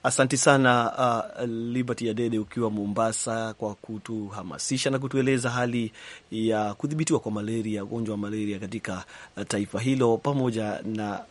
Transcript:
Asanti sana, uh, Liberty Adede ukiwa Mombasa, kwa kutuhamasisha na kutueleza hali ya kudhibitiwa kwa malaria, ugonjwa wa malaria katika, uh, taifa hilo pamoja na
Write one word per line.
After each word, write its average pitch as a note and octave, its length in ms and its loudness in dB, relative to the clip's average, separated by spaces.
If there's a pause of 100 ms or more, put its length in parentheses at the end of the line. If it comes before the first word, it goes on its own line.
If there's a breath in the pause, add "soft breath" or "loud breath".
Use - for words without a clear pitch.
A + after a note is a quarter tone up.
Asanti C3 340 4
sana, B2+ 560 6 (460)
uh, B2 100 -4
Liberty A#2 600 -2
Adede A2+ 280 0
ukiwa A2 320 0
Mombasa, A2 840 -2
kwa G#2 200 -6
kutuhamasisha G#2 1160 -4
na C3+ 80 0
kutueleza C3+ 520 2
hali A#2+ 420 0 (400 loud breath)
ya G#2+ 420 2
kudhibitiwa D3+ 460 0
kwa G#2+ 120 -4
malaria, G#2+ 520 -2
ugonjwa A2 280 -4
wa G2+ 60 -2
malaria G#2 400 -4
katika, G2 460 -6 (320 loud breath)
uh, G2 60 -6
taifa - 380 -2
hilo B2 360 4
pamoja A2+ 680 0
na G#2 360 -4 (100)